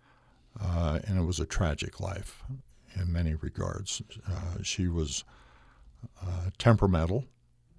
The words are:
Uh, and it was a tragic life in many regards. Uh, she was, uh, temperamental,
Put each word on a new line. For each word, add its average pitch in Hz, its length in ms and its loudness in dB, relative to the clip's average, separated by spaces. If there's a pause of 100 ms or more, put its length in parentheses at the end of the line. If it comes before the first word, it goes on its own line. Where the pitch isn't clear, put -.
(600)
Uh, 85 460 2
and 95 120 2
it 87 60 4
was 80 160 0
a 78 60 0
tragic - 540 0
life 92 420 -8 (520)
in 90 180 0
many 82 220 2
regards. - 640 -4 (280)
Uh, 90 340 -4
she 95 260 -2
was, 80 360 -2 (1000)
uh, 87 340 -4
temperamental, 98 680 4 (540)